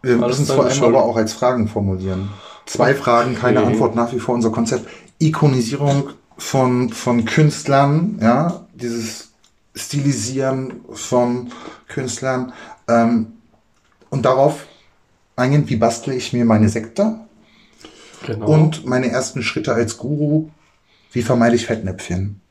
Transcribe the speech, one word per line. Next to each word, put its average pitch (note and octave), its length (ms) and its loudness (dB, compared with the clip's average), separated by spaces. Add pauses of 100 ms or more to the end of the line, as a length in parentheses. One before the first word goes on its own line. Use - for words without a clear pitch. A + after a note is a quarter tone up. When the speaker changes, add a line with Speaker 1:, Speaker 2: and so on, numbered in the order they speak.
Speaker 1:
Wir B2+ 100 2 (100)
Speaker 2:
Alles B2 160 0
Speaker 1:
müssen's C#3+ 100 0
Speaker 2:
deine C3+ 120 2
Speaker 1:
vor B2+ 100 4
allem C3+ 80 0
Speaker 2:
Schuld. A#2 160 4
Speaker 1:
aber C3 100 6
auch A2+ 120 0
als A2 160 0
Fragen B2 360 0
formulieren. F#2+ 600 -4 (380)
Zwei B2+ 280 2
Fragen, A#2+ 400 0
keine A2+ 260 2
Speaker 2:
Okay. G#2+ 120 2
Speaker 1:
Antwort, A2+ 240 0
nach A#2 160 -2
wie B2 80 -4
vor B2 140 -2
unser A2+ 160 0
Konzept. A#2 380 -2 (300)
Ikonisierung C#3 920 2 (280)
von, B2+ 500 0
von A#2+ 380 0
Künstlern, D3 960 2
ja, C3+ 420 2 (100)
dieses A#2 580 -8 (420)
Stilisieren C3 1040 -2 (120)
von B2 560 -2 (400)
Künstlern, B2+ 640 -6 (360)
ähm, A#2 440 2 (760)
und B2+ 160 -4
darauf C3+ 400 2 (720)
eingehend, C#3 320 2
wie B2 80 -2
bastle A#2 380 0
ich - 180 -6
mir A#2+ 140 0
meine A2 240 6
Sekte? G3+ 460 -2 (1080)
Speaker 2:
Genau. A2 200 -6
Speaker 1:
Und D#3 400 4
meine B2+ 240 0
ersten B2+ 320 -4
Schritte B2+ 320 -2
als A2 240 -2
Guru, D3+ 500 -2 (640)
wie A#2+ 100 -2
vermeide A#2+ 340 4
ich A#2+ 100 0
Fettnäpfchen? F#2+ 720 -6 (100)